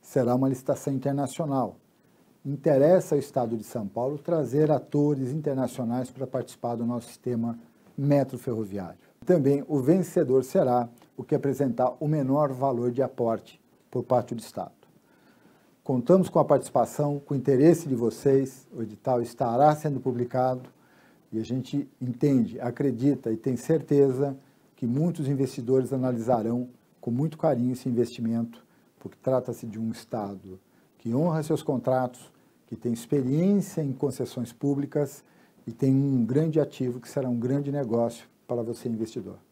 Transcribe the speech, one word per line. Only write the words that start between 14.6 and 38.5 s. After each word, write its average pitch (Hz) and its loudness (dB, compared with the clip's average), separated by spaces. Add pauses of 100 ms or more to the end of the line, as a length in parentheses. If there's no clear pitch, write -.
Contamos 143 4
com - 0
a 147 4
participação, 143 0
com - -8
o 143 0
interesse 143 4
de 135 0
vocês. 131 0
O 120 -10
edital 120 -2
estará 127 2
sendo 147 -4
publicado 127 -2 (640)
e 110 -4
a 110 -4
gente 131 -4 (100)
entende, 127 0
acredita 123 0
e 110 -2
tem 127 -4
certeza 139 2 (380)
que - -6
muitos 151 0
investidores 131 0
analisarão 123 0 (320)
com - -6
muito 147 -2
carinho 127 0
esse 127 -6
investimento, 117 -2 (360)
porque - -16
trata-se 123 -2
de 110 -10
um 113 -4
Estado 98 -10 (380)
que 113 -6
honra 156 0
seus 156 -2
contratos, 127 -2 (360)
que 113 -12
tem 120 -6
experiência 156 0
em 139 -4
concessões 131 -6
públicas 143 -4 (440)
e - -10
tem 135 2
um 135 4
grande 156 2
ativo 127 -2
que - -18
será 127 -4
um 120 0
grande 139 -2
negócio 117 -2 (200)
para 120 -4